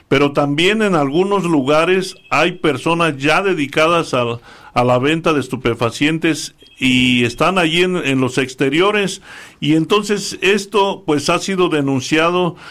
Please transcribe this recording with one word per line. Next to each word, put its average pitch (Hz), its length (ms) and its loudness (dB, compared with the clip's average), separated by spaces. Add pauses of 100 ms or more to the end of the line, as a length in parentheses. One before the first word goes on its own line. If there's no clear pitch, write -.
pero 143 240 2
también 156 500 0
en 196 140 2
algunos 170 480 0
lugares 165 720 0 (120)
hay 160 300 0
personas 160 600 -2
ya 151 220 0
dedicadas 160 720 0
a, 120 260 -2 (340)
a 123 80 2
la 123 160 2
venta 160 340 0
de 147 60 0
estupefacientes 143 1160 -2 (200)
y 127 460 2
están 156 360 0
allí 170 260 2
en, 185 140 0
en 135 220 -2
los 127 160 -2
exteriores, 170 840 0 (380)
y 147 160 2
entonces 202 640 -2
esto 196 640 0
pues 147 240 0
ha 175 80 2
sido 180 300 0
denunciado, 156 880 0 (140)